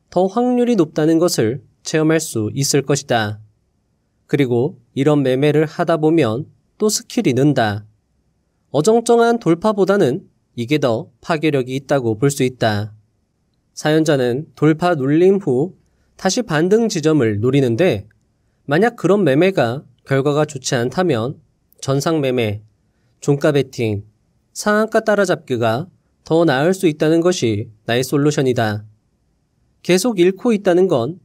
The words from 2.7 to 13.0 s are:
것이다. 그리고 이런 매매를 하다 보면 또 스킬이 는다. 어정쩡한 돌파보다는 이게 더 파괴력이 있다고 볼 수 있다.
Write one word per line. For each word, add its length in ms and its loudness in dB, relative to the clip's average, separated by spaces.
것이다. 560 -2
그리고 540 0
이런 260 2
매매를 460 2
하다 300 -2
보면 500 0
또 100 0
스킬이 440 -2
는다. 520 0
어정쩡한 640 2
돌파보다는 880 0
이게 240 -2
더 320 -2
파괴력이 540 -2
있다고 420 -2
볼 140 0
수 100 -8
있다. 540 -2